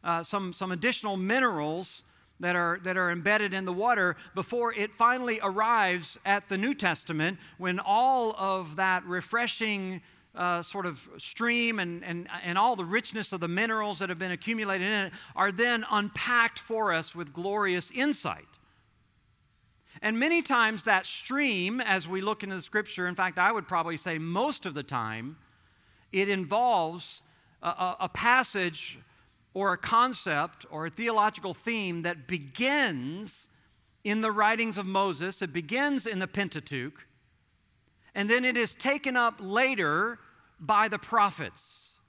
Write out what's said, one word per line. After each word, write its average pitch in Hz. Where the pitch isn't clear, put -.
uh, 170
some, 190
some 185
additional 196
minerals 185
that 175
are, 175
that 185
are 180
embedded 196
in 190
the 185
water 190
before 233
it 214
finally 240
arrives 196
at 196
the 196
New 233
Testament, 165
when 180
all 233
of 190
that 185
refreshing, 196
uh, 175
sort 185
of 151
stream 233
and, 175
and, 175
and 175
all 233
the 185
richness 208
of 185
the 170
minerals 208
that 190
have 175
been 185
accumulated 196
in 208
it 180
are 196
then 226
unpacked 226
for 220
us 165
with 165
glorious 180
insight. 247
And 226
many 330
times 220
that 190
stream, 240
as 190
we 190
look 208
into 196
the 180
Scripture, 190
in 180
fact, 185
I 190
would 202
probably 170
say 160
most 180
of 170
the 139
time, 117
it 190
involves 190
a, 170
a, 180
a 180
passage 208
or 196
a 180
concept 190
or 156
a -
theological 214
theme 190
that 165
begins 185
in 214
the 220
writings 214
of 190
Moses, 190
it 160
begins 240
in 208
the 185
Pentateuch, 151
and 202
then 247
it 247
is 233
taken 269
up 233
later 208
by 208
the 202
prophets. -